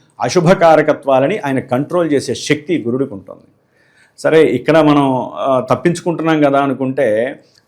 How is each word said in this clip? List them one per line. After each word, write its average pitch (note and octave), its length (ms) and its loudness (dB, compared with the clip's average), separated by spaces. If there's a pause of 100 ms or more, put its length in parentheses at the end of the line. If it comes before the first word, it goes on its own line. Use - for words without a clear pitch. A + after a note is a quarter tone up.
(220)
అశుభ D#3+ 300 2
కారకత్వాలని D3+ 880 2
ఆయన C#3 220 -4
కంట్రోల్ D3 520 -4
చేసే B2+ 240 -2
శక్తి D3 520 -4
గురుడికి A#2+ 260 -4
ఉంటుంది. F#2 300 -20 (760)
సరే, D3+ 240 4
ఇక్కడ C3 340 2
మనం, C#3+ 580 2
ఆ, B2+ 240 -2
తప్పించుకుంటున్నాం D#3+ 840 -2
కదా C#3 180 2
అనుకుంటే C3 800 -2 (280)